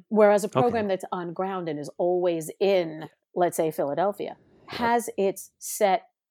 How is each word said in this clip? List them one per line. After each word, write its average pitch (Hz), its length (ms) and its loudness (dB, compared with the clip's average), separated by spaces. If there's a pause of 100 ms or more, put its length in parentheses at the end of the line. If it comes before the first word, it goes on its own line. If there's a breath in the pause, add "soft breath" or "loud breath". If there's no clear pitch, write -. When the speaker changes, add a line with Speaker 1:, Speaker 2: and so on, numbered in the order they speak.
(100)
Speaker 1:
Whereas 208 340 6
a 214 40 -4
Speaker 2:
Okay. 254 140 0
Speaker 1:
program 233 260 0
that's 185 240 -4
on 175 220 -6
ground 190 360 -4
and 151 100 -6
is 147 180 -10
always 175 520 0 (100)
in, 175 420 0
Speaker 2:
Yeah. 156 60 -12 (280)
Speaker 1:
let's 175 220 0
say, 165 140 2
Philadelphia, 160 640 -2 (340)
Speaker 2:
Yep. - 80 -8
Speaker 1:
has 233 380 0
its 196 420 -2
set - 500 0 (220)